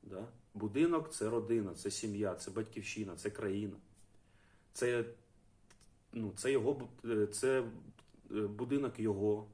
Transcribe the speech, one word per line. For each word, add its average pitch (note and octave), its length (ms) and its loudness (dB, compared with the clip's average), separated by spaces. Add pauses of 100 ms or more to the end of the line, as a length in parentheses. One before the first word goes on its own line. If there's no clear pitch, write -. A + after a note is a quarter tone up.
Да? G2 260 -10 (260)
Будинок — D#3 580 2
це G#2+ 180 0
родина, A2 440 0
це G2+ 160 -6
сім'я, G2+ 440 -2
це - 160 -10
батьківщина, G#2+ 680 -6
це G#2 140 -4
країна. G#2 460 -2 (960)
Це, A#2+ 320 2 (1080)
ну, A2 240 -4
це C3 160 2
його C3 220 4
бу-, B2 140 -6 (160)
е, G#2+ 220 4
це, C3 380 2 (680)
е, G#2 100 -2
будинок A#2 600 0
його G#2 540 2